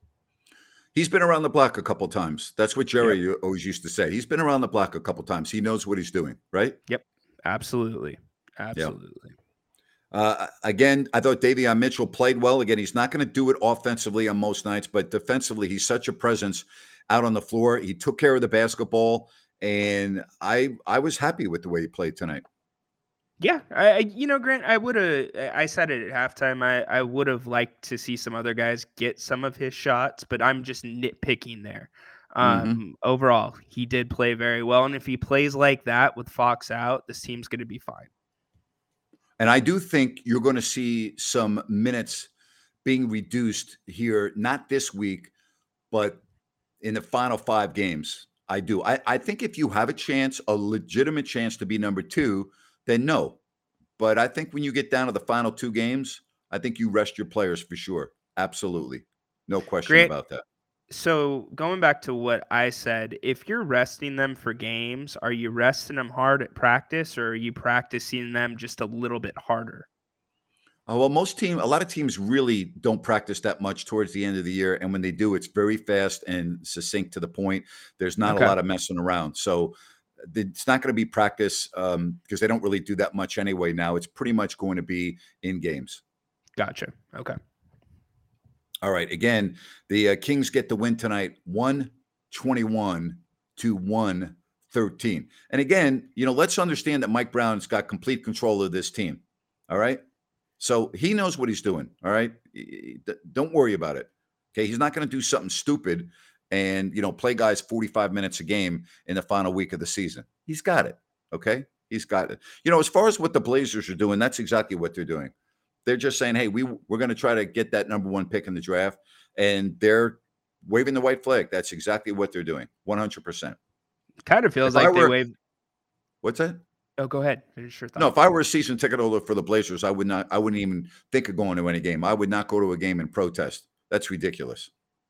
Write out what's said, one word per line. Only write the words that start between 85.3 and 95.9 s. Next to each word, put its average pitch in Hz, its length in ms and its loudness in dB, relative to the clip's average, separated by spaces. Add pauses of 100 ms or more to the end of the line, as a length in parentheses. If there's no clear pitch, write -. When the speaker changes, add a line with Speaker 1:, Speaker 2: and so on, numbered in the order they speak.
Speaker 1:
in 92 200 -4
games. 78 400 -8 (560)
Speaker 2:
Gotcha. - 340 -6 (240)
Okay. - 200 -10 (1500)
Speaker 1:
All 101 100 0
right. 85 180 0
Again, 98 480 0 (300)
the, 104 220 4
uh, 101 80 6
Kings 139 320 0
get 127 180 0
the 117 80 0
win 113 220 0
tonight, 104 480 -4
one 127 460 -2 (400)
twenty-one 107 880 -2 (380)
to 113 180 0
one 95 600 -2 (360)
thirteen. 104 580 -2 (200)
And 131 120 0
again, 139 540 2